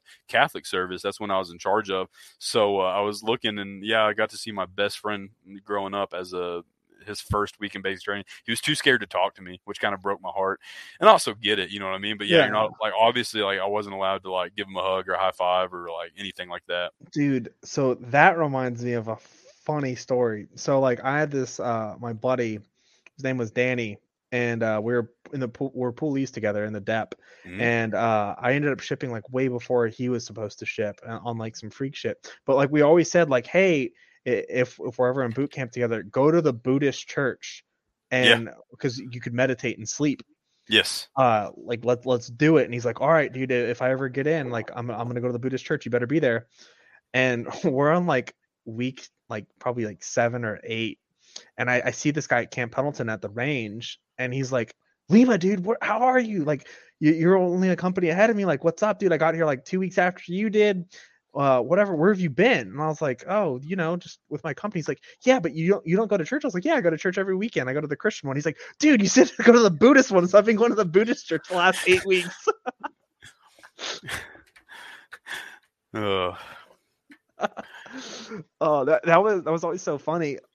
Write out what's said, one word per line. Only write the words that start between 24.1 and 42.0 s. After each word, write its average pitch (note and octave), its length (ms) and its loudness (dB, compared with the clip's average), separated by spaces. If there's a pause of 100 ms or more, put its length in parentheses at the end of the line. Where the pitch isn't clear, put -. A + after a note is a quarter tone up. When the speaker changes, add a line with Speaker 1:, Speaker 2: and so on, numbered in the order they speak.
Speaker 2:
and, A#2+ 320 -2
uh, A2 200 0
we A#2+ 100 -2
were A#2+ 200 -2 (200)
in C#3 60 -6
the B2+ 80 -4
pool, C3 260 -8
we B2+ 80 -6
were B2 120 -2
poolies C3+ 380 -2
together G#2 340 -2
in G#2+ 80 -6
the G#2 80 -8
dep. A2 340 -4 (300)
Speaker 1:
Mm-hmm. G2+ 240 -2
Speaker 2:
And, A2+ 260 0
uh, G#2 420 0
I B2+ 160 0
ended D3 200 0
up - 80 -6
shipping, C3+ 300 -8
like, A2+ 200 -10
way B2+ 160 0
before B2 400 0
he B2 220 -6
was A#2 160 -4
supposed G#2+ 340 -10
to A2 60 -12
ship, G#2 420 -6
uh, A2+ 160 -10
on, A#2 140 -6
like, A2 180 -10
some A2 140 -16
freak C3+ 260 -8
shit. - 380 -8 (120)
But, C3+ 120 4
like, C#3 140 4
we D3 100 4
always D#3 280 6
said, E3+ 200 4
like, B2+ 180 0
"Hey, E3+ 440 2 (360)
i-, A#2 220 0
if, B2 300 -2
if - 200 -8
we're B2 100 2
ever C3 140 -2
in A#2 80 -4
boot C3+ 200 -4
camp B2+ 200 -10
together, A2+ 320 -2
go C3 280 2
to E3+ 100 4
the D3 120 2
Buddhist C3 540 -2
church - 560 -6 (580)
Speaker 1:
Yeah. A#2 180 6
Speaker 2:
and, A2+ 100 -8 (280)
'cause B2+ 220 -4
you B2 220 -12
could A#2+ 120 -8
meditate B2+ 440 0
and A2 120 -12
sleep." - 320 -2 (460)
Speaker 1:
Yes. - 500 0
Speaker 2:
Uh, A2+ 400 2
like, A#2 280 -8
"Let, A#2+ 200 0